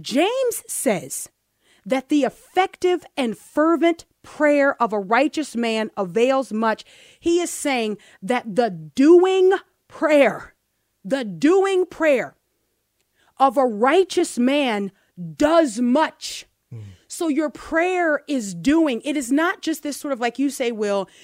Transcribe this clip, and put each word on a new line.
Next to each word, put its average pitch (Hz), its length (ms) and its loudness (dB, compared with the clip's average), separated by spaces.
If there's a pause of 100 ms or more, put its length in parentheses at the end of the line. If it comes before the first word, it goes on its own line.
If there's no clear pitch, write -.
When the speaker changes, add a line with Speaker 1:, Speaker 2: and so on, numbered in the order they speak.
Speaker 1:
James 427 640 -2
says - 640 -6 (560)
that 254 240 -4
the 294 140 2
effective 359 840 -2 (100)
and 233 220 -4
fervent 330 680 0 (180)
prayer 285 640 0
of 214 80 -2
a 214 80 -2
righteous 247 560 -2
man 220 400 -2
avails 233 560 -2
much, 220 320 -2 (360)
he 339 200 0
is 349 100 -4
saying 233 480 -4 (240)
that 214 360 -4
the 233 120 0
doing 349 840 4 (340)
prayer, 285 680 2 (520)
the 262 180 -4
doing 359 640 2
prayer 294 500 -2 (1040)
of 262 180 4
a 269 100 2
righteous 285 720 2
man 247 540 0 (460)
does 294 420 2
much. 254 680 -2 (280)
Speaker 2:
Mm. 113 80 -16 (260)
Speaker 1:
So 339 220 -6
your 302 200 -2
prayer 330 800 -2
is 226 260 -4
doing. 262 520 0
It 285 100 -4
is 254 160 -4
not 330 300 0
just 320 220 -6
this 285 120 -8
sort 294 160 -8
of, 247 80 -6
like 233 180 -4
you 277 120 0
say, 240 240 -4
Will, 202 340 -4 (160)